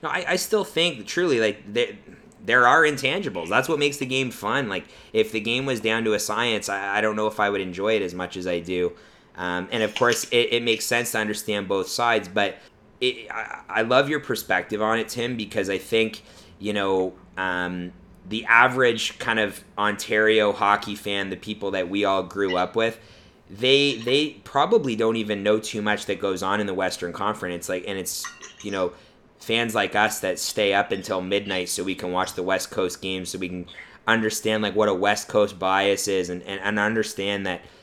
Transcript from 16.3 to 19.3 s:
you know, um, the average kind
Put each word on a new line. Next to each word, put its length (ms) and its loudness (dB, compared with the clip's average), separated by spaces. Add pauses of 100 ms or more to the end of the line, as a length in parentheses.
you 120 -4
know, 420 0 (220)
um, 560 -2 (360)
the 180 -6
average 720 4
kind 200 -2